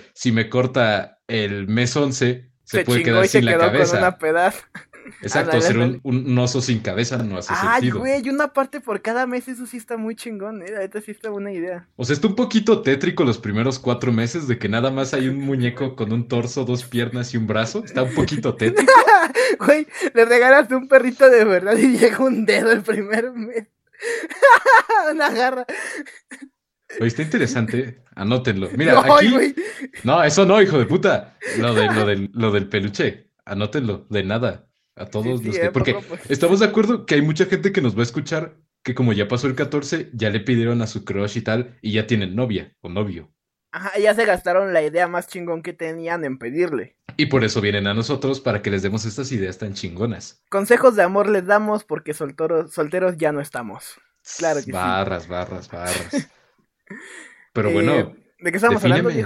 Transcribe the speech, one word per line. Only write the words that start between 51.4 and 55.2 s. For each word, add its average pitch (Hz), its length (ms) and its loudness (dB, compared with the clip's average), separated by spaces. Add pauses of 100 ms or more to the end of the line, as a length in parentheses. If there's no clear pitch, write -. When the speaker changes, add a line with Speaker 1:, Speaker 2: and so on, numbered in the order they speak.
Speaker 2:
damos 208 380 0
porque 151 300 -8
soltoro-, 160 560 -4
solteros 175 480 -2
ya 156 160 0
no 143 80 -4
estamos. 117 540 -12 (420)
Claro 156 220 0
que 127 80 -8
sí. 135 40 -10
Speaker 1:
Barras, 92 560 -2